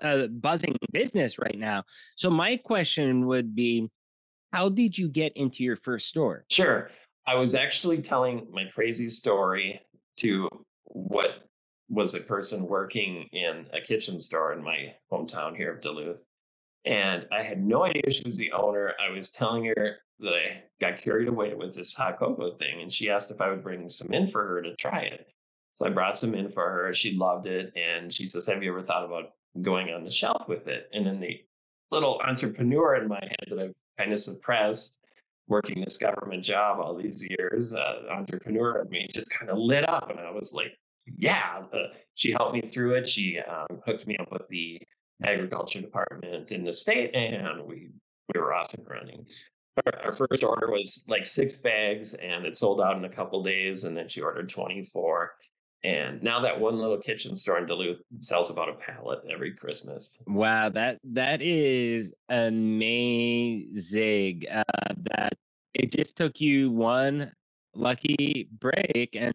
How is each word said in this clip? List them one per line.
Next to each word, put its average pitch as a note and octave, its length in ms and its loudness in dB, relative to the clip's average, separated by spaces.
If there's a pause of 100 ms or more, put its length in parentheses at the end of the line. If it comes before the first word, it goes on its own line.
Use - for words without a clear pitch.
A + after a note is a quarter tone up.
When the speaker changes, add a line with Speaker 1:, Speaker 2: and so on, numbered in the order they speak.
Speaker 1:
a C3+ 260 4
buzzing D3 480 0 (160)
business F3+ 460 2
right - 200 -2
now. G#2 260 0 (320)
So F#3 140 2
my F3+ 280 4
question D3 720 4
would A#2+ 280 2
be, A#2 340 2 (640)
how F#3 180 2
did G3+ 280 4
you F3+ 100 2
get D3+ 300 0
into C3 260 0
your B2 120 2
first B2 320 -2
store? B2 420 0
Speaker 2:
Sure. C3 400 4 (380)
I B2+ 80 4
was B2+ 180 4
actually D3+ 480 2
telling B2+ 500 0
my F#2+ 140 -2
crazy A2+ 420 0
story G2 720 2 (360)
to F#2+ 320 2 (360)
what - 600 -2 (420)
was G#2 240 2
a E2 80 -4
person G2 440 -2
working F#2+ 680 -2
in E2+ 400 -2
a E2 80 -4
kitchen G#2+ 380 -2
store D#2+ 340 0
in D#2 100 -8
my D2+ 320 -4 (160)
hometown E2 440 -4
here E2 180 -4
of - 80 -16
Duluth. D2+ 420 -6 (640)
And G2 460 0
I G#2 100 0
had G2+ 220 -2
no A#2+ 200 6
idea D#3 260 2
she - 140 0
was A#2 140 -4
the - 140 -2
owner. G2+ 420 2 (100)
I F#2+ 60 0
was F#2+ 220 -4
telling A2+ 340 0
her G#2+ 320 0 (220)
that G2 140 0
I F2 300 0 (160)
got F#2+ 180 0
carried A2+ 300 2
away G#2+ 280 0
with F#2 200 -8
this - 200 0
hot - 240 -2
cocoa - 380 -2
thing, D#2 240 -4
and F2+ 100 -8
she G#2+ 180 0
asked G2+ 220 2
if G2+ 100 -4
I F#2+ 80 2
would F#2+ 140 -2
bring F2+ 260 -8
some - 240 -6
in F#3 140 4
for G#2 180 0
her F2+ 160 -2
to E2+ 140 -8
try - 260 -2
it. - 260 -6 (460)
So - 140 0
I - 20 2
brought F#2+ 280 2
some A2+ 180 0
in G2 160 -2
for F2 180 0
her. F#2 240 0
She F#2+ 240 0
loved F#2 300 2
it, F#2 280 -4
and E2+ 380 -2
she F#2+ 140 -4
says, F2 180 -4
"Have G2 160 0
you F#2+ 80 -2
ever F#2 140 -4
thought F2 200 0
about E2+ 280 -8 (300)
going F#2 280 0
on E2+ 140 -6
the F2+ 80 -8
shelf - 360 0
with - 200 -4
it?" C2 260 -6
And G#2 140 0
then G2 120 -2
the F2 240 -8 (480)
little D3 320 2
entrepreneur C3 720 4
in A2 120 0
my G2+ 120 -2
head - 300 -8
that G2+ 100 -4
I've F#2+ 140 -6 (240)
kinda G#2 180 0
suppressed, G#2+ 840 0 (480)
working G#2 340 0
this - 160 -2
government G2+ 460 -2
job G2+ 360 2
all E2 160 -2
these F#2 340 -6
years, A2 440 -2
uh, - 360 -4
entrepreneur G#2+ 720 -2
in F#2+ 60 -12
me F#2 220 -4
just A2 200 -6
kinda G2 240 -4
lit C3+ 340 4
up, - 220 -2
and - 80 -10
I E2+ 100 -10
was G2+ 240 -8
like, - 240 -6 (400)
"Yeah." F#2+ 560 0
Uh, - 140 -2 (260)
she - 180 2
helped A#2 220 2
me A#2 80 0
through B2 320 0
it. B2 140 4
She, F2+ 320 0
um, D#2 460 -6
hooked - 220 -4
me G#2+ 100 -2
up - 140 -6
with - 180 -8
the E2+ 300 -6 (460)
agriculture F#2 560 -2
department F2 680 -6
in F#2 120 -4
the E2+ 100 -2
state, B2+ 420 0
and F#2+ 500 -2
we, D#2+ 260 -16 (420)
we E2+ 60 0
were D2 140 0
off E2+ 200 -2
and - 160 -14
running. - 360 -14 (600)
Our, - 80 2 (120)
our - 60 -2
first - 320 0
order A2 280 2
was, G2+ 360 -2
like, G#2 180 0
six C3+ 320 0
bags, G#2+ 580 0
and F2+ 300 -4
it E2 120 -4
sold G2+ 240 4
out F#2+ 160 4
in F#2 80 -6
a F#2 40 -6
couple F#2+ 340 -4
days, F#2+ 420 -2
and E2 100 -4
then E2+ 140 -6
she - 120 -8
ordered E2+ 280 -4
twenty-four. F2+ 880 -2 (500)
And C#2 380 -2
now A#2 160 2
that A#2+ 200 2
one A2+ 200 2
little A2 180 2
kitchen G#2 380 -4
store F#2 240 2
in E2+ 80 -2
Duluth F2 340 -2 (180)
sells E2+ 300 2
about D#2+ 200 -2
a D2+ 40 -4
pallet - 460 -8 (120)
every D2+ 220 -6
Christmas. - 720 -8
Speaker 1:
Wow, A2 440 2
that, A2 340 -2
that C3 400 0
is B2+ 720 2 (140)
amazing, A2 2250 2
uh, A2 140 0 (500)
that - 240 0 (380)
it - 160 2
just - 260 0
took D#3 240 0
you C#3 300 6
one C3 600 2 (440)
lucky C3+ 720 2 (100)
break, - 560 0
and A#2+ 200 0